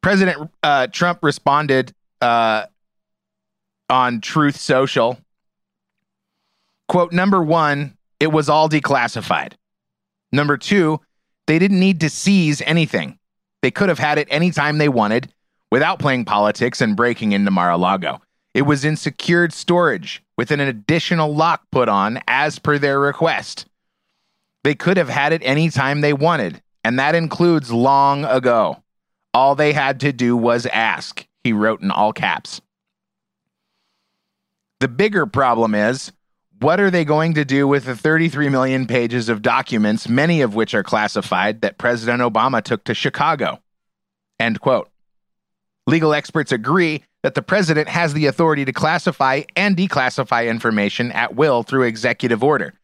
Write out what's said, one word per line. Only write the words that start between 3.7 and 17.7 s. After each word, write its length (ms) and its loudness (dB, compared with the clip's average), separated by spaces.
on 320 0
Truth 340 0
Social. 640 0
Quote, 240 0
"Number 300 2
one, 560 0
it 100 2
was 200 0
all 220 4
declassified. 840 -2
Number 240 2
two, 440 2
they 120 2
didn't 220 4
need 200 2
to 80 0
seize 540 0
anything. 560 -2
They 100 2
could 200 0
have 80 0
had 180 0
it 140 -2
anytime 480 0
they 100 4
wanted 460 0
without 280 0
playing 260 0
politics 560 -2
and 160 0
breaking 360 0
into 180 2
Mar-a-Lago." 720 0